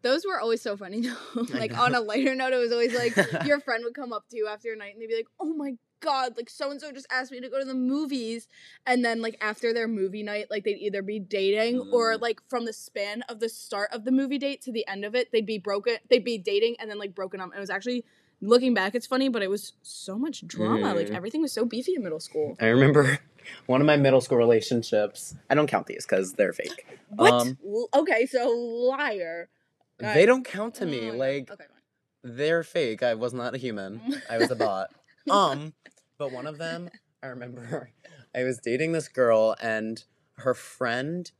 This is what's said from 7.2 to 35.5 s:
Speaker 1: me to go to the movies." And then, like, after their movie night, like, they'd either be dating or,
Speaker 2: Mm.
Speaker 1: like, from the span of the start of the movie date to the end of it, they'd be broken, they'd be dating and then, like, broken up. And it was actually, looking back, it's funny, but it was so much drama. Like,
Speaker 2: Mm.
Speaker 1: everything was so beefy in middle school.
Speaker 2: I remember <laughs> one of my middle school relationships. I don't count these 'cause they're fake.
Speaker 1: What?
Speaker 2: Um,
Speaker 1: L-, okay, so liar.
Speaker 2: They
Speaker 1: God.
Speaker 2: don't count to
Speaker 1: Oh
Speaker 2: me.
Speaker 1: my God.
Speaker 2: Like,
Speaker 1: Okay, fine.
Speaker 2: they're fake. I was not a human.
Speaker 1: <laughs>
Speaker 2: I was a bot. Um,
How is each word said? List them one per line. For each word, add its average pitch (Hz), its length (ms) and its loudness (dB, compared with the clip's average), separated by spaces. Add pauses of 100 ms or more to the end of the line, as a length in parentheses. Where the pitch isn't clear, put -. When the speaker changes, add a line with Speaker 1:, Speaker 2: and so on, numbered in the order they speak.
Speaker 1:
me 254 80 -12
to 254 100 -12
go 262 80 -4
to 277 60 -2
the 262 100 -6
movies." 254 720 -2 (400)
And 254 180 4
then, 226 160 0
like, 226 200 -4
after 214 340 -2
their 233 140 0
movie 202 340 -2
night, 208 280 -6
like, 208 140 -4
they'd - 140 -2
either 196 240 -4
be 208 160 -6
dating 208 600 0 (120)
or, 226 240 4
Speaker 2:
Mm. 220 60 -6
Speaker 1:
like, 233 260 -2
from 240 160 -2
the 226 80 -6
span 208 560 -6
of 220 120 -10
the 226 80 -2
start 202 440 -4
of 220 120 -8
the 254 80 2
movie 269 260 2
date 277 240 -4
to 247 100 -10
the 220 140 -4
end 196 180 -6
of 208 120 -8
it, 247 160 0
they'd 226 140 2
be 214 120 -4
broken, 208 380 -2 (120)
they'd 247 160 6
be 233 140 -4
dating 208 400 0
and 220 100 -10
then, 208 100 -8
like, 196 160 -8
broken 190 260 -8
up. 185 100 -8
And - 60 -16
it 202 40 -10
was 190 100 -10
actually, 233 340 -4 (360)
looking 240 340 6
back, 196 200 0
it's 240 120 -4
funny, 269 220 2
but 233 140 0
it 190 80 -2
was 202 220 -6 (100)
so - 340 -12
much 269 300 -6
drama. - 480 0
Like, - 140 0
Speaker 2:
Mm. - 80 -6
Speaker 1:
everything - 260 -4
was 285 100 -2
so 226 120 0
beefy 247 320 -2
in 233 80 -6
middle 160 160 -6
school. 151 400 -4
Speaker 2:
I 113 60 2
remember 135 520 6 (240)
<laughs> - 240 -16
one 127 140 4
of 147 80 6
my 151 80 6
middle 135 240 8
school 123 180 2
relationships. 113 960 2 (160)
I 139 60 6
don't 151 100 6
count - 220 0
these - 180 -10
'cause 95 280 0
they're 95 180 2
fake. - 340 -10 (220)
Speaker 1:
What? 208 240 8
Speaker 2:
Um, 123 340 2
Speaker 1:
L-, 214 260 -4
okay, 269 340 4
so 240 220 0
liar. 233 1000 -2 (480)
Speaker 2:
They - 60 -10 (180)
Speaker 1:
God. 208 40 10
Speaker 2:
don't 254 180 4
count 220 320 -8
to 202 80 -6
Speaker 1:
Oh - 20 -2
Speaker 2:
me. 139 140 -2
Speaker 1:
my 113 80 -4
God. 113 100 -6
Speaker 2:
Like, 135 320 -2
Speaker 1:
Okay, - 160 -20
fine. - 720 -20
Speaker 2:
they're 160 260 2
fake. 127 400 -2
I 120 120 4
was 117 200 -2
not 123 220 -4
a - 20 -4
human. 107 420 -8
Speaker 1:
<laughs> 277 300 -6
Speaker 2:
I 117 80 -2
was 120 140 2
a - 20 0
bot. 110 360 -2 (380)
Um, 156 460 2 (440)